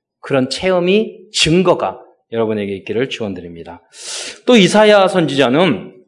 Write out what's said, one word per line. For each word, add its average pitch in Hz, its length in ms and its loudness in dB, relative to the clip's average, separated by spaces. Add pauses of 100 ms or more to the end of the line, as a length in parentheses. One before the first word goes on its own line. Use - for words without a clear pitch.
(200)
그런 131 280 -2
체험이, 185 800 -2
증거가 160 720 0 (320)
여러분에게 107 440 -4
있기를 113 340 -6
축원드립니다. 87 720 -12 (640)
또 247 100 6
이사야 208 520 6
선지자는 139 840 0 (140)